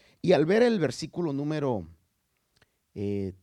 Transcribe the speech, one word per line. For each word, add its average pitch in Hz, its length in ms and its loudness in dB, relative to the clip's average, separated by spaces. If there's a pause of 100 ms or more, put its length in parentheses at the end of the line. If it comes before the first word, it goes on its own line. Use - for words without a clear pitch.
(200)
Y 175 120 2
al 151 120 6
ver 202 180 2
el 233 180 2
versículo 156 520 -4
número, 139 540 -4 (1080)
eh, 101 380 -4 (100)